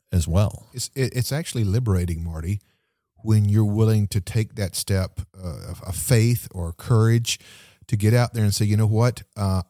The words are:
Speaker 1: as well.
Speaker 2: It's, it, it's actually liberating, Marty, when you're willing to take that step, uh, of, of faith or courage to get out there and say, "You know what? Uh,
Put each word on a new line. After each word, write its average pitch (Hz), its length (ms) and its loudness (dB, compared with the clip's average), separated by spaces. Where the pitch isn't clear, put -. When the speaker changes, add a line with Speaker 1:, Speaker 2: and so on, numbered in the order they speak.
Speaker 1:
as 82 160 0
well. 98 460 -2
Speaker 2:
It's, - 220 -10
it, 131 200 -2
it's 123 160 -2
actually 135 320 -4
liberating, 92 600 0
Marty, 82 380 -6
when 107 280 2
you're 104 180 4
willing 107 440 2
to 95 140 -2
take - 340 -4
that 98 200 -6
step, - 460 -2
uh, 90 320 -10
of, - 140 -12
of 90 120 -8
faith 117 560 2
or 85 220 -6
courage 117 680 2
to 107 100 -2
get 107 160 2
out 120 200 2
there 110 100 0
and 101 100 2
say, 110 120 0
"You 104 120 2
know 107 100 4
what? 117 360 0
Uh, 95 340 0